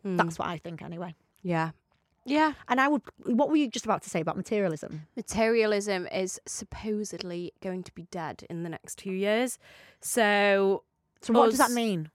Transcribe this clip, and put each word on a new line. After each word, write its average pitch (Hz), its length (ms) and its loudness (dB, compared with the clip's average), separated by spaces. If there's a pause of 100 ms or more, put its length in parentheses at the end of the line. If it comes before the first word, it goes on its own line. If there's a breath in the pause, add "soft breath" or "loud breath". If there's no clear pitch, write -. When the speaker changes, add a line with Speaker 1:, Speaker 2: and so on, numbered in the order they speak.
Speaker 1:
Hmm. 190 140 -2
Speaker 2:
That's 170 220 0
what - 100 -4
I 170 100 -8
think 170 240 -14
anyway. 170 320 -12 (280)
Speaker 1:
Yeah. 165 280 0 (560)
Yeah. 302 260 2 (160)
Speaker 2:
And 247 120 2
I 269 80 4
would, 285 140 2 (220)
what 247 240 2
were 311 80 2
you 294 120 4
just - 180 -8
about 196 160 0
to - 80 -16
say 175 100 0
about 160 160 -2
materialism? 170 720 -4 (100)
Speaker 1:
Materialism 214 920 2
is - 380 -4
supposedly 190 1040 -8 (100)
going 185 220 -6
to - 100 -20
be 175 160 -14
dead 160 400 -10
in 170 140 -8
the 170 40 -8
next - 300 -14
two 196 140 -10
years. 214 460 -2 (420 loud breath)
So 202 840 4 (400)
Speaker 2:
So - 120 0
what 233 160 8
does 247 80 0
that 247 120 6
Speaker 1:
us 247 40 -2
Speaker 2:
mean? 202 400 0